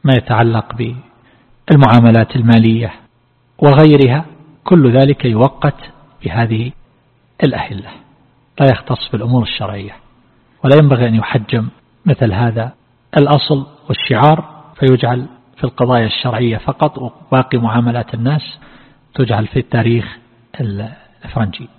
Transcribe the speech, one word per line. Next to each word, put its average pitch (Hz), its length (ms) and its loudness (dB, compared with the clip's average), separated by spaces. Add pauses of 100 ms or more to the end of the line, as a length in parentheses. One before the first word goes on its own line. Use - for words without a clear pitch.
ما 139 140 2
يتعلق 113 580 -2
بالمعاملات 117 1600 0
المالية 113 580 2 (640)
وغيرها، 147 680 4 (380)
كل 147 280 4
ذلك 135 340 2
يوقت 123 500 0 (480)
بهذه 113 480 -4 (720)
الأهلة، 107 460 -6 (680)
لا 143 120 4
يختص - 400 -6
بالأمور 120 320 -2
الشرعية، 101 520 -10 (680)
ولا 135 180 4
ينبغي 127 260 2
أن 113 80 0
يحجم 110 520 -4 (380)
مثل 120 280 0
هذا 113 400 -4 (440)
الأصل 143 500 0 (220)
والشعار 143 760 0 (160)
فيجعل 123 460 0 (320)
في - 60 -8
القضايا 123 420 -2
الشرعية 113 520 -4
فقط، 147 400 -4
وباقي 127 600 -4
معاملات 117 560 -4
الناس 127 460 -6 (560)
تجعل 110 320 -2
في - 120 -4
التاريخ 117 580 -4 (1080)
الفرنجي. 110 540 -8